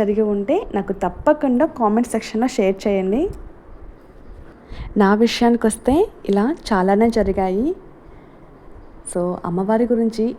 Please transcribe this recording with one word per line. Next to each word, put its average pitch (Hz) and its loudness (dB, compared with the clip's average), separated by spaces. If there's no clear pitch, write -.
జరిగి 208 2
ఉంటే 202 0
నాకు 196 -2
తప్పకుండా 277 2
కామెంట్ 233 2
సెక్షన్‌లో 226 -2
షేర్ 196 2
చేయండి. 202 0
నా 196 6
విషయానికొస్తే 233 2
ఇలా 202 2
చాలానే 202 4
జరిగాయి. 196 0
So, 180 -2
అమ్మవారి 196 0
గురించి 226 0